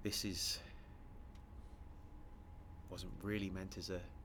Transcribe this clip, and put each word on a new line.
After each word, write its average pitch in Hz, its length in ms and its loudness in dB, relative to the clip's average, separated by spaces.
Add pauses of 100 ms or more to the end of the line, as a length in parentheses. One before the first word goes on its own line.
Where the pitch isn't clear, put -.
this 104 220 6
is, - 340 4 (2250)
wasn't 90 220 -2 (100)
really 101 280 6
meant 95 280 0
as 87 120 -2
a 90 100 4 (260)